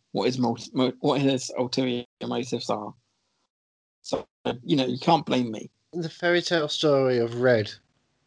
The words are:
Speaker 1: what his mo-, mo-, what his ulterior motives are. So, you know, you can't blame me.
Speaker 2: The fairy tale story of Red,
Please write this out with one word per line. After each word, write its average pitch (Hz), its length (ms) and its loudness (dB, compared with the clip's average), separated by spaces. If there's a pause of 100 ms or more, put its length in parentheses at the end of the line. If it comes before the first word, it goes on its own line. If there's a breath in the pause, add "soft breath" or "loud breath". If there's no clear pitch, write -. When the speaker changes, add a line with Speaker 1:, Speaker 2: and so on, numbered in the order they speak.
(120)
Speaker 1:
what 98 120 0
his 127 140 0
mo-, 120 180 0 (160)
mo-, 127 280 0
what 123 200 0
his 135 380 0
ulterior 123 460 -2 (180)
motives 120 480 -4
are. 107 240 -6 (1080)
So, - 260 -8 (380)
you 165 120 2
know, 131 100 2
you 123 120 -4
can't 160 280 2
blame 123 240 0
me. 107 180 -10 (240)
Speaker 2:
The 165 160 -6
fairy 175 320 0
tale 165 280 0
story 135 500 2
of 117 240 -2
Red, 120 280 4 (560)